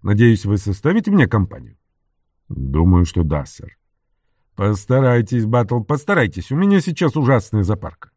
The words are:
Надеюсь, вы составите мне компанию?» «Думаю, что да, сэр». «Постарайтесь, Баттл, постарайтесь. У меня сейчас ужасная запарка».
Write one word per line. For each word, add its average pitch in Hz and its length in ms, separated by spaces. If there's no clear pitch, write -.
Надеюсь, 104 420
вы 101 140
составите 160 520
мне 190 160
компанию?» - 520
«Думаю, 82 580
что 87 160
да, 73 240
сэр». - 320
«Постарайтесь, 120 920
Баттл, 120 340
постарайтесь. 131 720
У 139 40
меня 196 240
сейчас 156 360
ужасная 131 460
запарка». 92 540